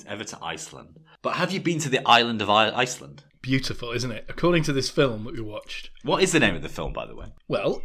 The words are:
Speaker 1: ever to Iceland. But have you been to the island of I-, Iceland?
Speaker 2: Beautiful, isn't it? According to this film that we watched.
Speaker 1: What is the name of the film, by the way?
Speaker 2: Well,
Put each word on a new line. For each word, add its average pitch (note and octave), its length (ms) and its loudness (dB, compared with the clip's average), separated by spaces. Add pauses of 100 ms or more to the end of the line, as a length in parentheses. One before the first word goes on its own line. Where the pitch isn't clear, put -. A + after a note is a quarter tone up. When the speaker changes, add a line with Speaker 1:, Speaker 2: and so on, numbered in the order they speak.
Speaker 1:
ever G#2 180 -8
to - 180 -14
Iceland. D#2+ 560 -12 (240)
But - 140 -2
have F3 160 0
you F#3+ 80 -2
been E3 200 0
to D3+ 80 -4
the B2 180 0
island A#2 360 6
of G2 80 0
I-, G#2 260 4
Iceland? - 480 -4 (180)
Speaker 2:
Beautiful, C3 500 -2
isn't B2 180 -4
it? A2 180 -10
According E3 360 4
to D3 80 0
this C3+ 180 0
film A#2 340 2
that B2 100 -10
we A2 60 -8
watched. - 500 -12 (120)
Speaker 1:
What E3 200 2
is F#3 100 2
the D#3 80 6
name G2+ 160 4
of D2+ 60 -6
the D#2 60 -8
film, D2+ 240 -6
by A1+ 140 -8
the A1+ 80 -16
way? - 120 -14 (200)
Speaker 2:
Well, A#2+ 380 -2